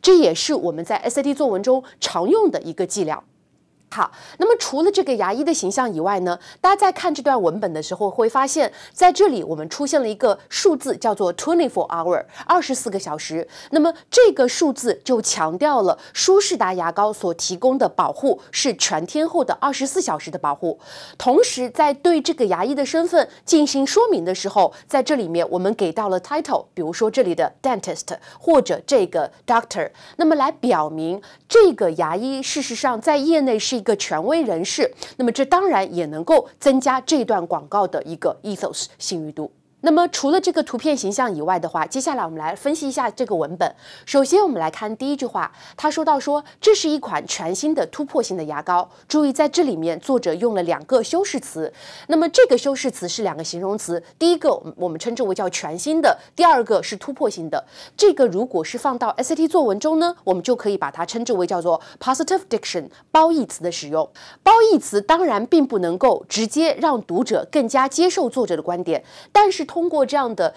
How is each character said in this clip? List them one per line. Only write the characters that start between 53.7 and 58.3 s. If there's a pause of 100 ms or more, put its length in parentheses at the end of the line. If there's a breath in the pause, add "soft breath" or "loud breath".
词， (200 loud breath)
第
一
个 (200)
我
们
称
之
为
叫
全
新
的， (200 loud breath)
第
二
个
是
突
破
性
的。 (320 loud breath)
这
个
如